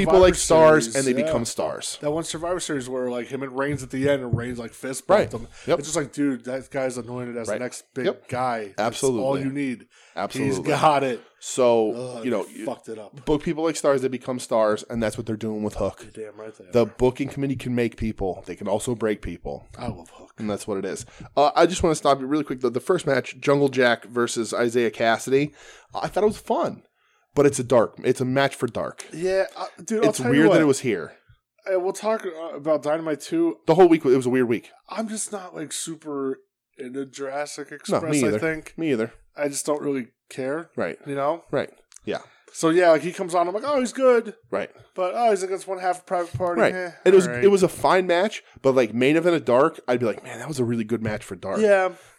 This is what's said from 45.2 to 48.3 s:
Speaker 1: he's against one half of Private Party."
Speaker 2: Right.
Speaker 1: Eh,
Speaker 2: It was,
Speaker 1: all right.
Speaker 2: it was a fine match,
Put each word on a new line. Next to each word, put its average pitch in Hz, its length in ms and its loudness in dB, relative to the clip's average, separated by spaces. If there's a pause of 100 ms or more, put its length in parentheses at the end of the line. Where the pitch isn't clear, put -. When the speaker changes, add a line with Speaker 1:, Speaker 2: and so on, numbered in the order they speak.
Speaker 1:
he's 190 120 0
against 190 260 -6
one 190 100 -8
half 180 220 -2
of - 60 -20
Private 180 300 -4
Party." 175 240 -2
Speaker 2:
Right. 185 140 4
Speaker 1:
Eh, 180 160 -8 (140)
Speaker 2:
It 185 100 8
was, 185 140 8
Speaker 1:
all 120 60 -6
right. 123 100 0
Speaker 2:
it 202 40 6
was 196 140 6
a 170 60 4
fine 180 380 2
match, 180 360 0 (200)